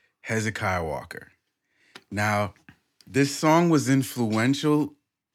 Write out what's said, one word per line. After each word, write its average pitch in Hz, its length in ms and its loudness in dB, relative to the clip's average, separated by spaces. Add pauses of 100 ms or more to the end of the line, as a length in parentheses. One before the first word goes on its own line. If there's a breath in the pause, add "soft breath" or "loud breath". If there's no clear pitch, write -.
(220)
Hezekiah 107 640 -4
Walker. - 480 -10 (800 soft breath)
Now, 104 420 -2 (540)
this 139 280 0
song 165 340 4
was 135 200 2
influential. 135 1040 0 (420)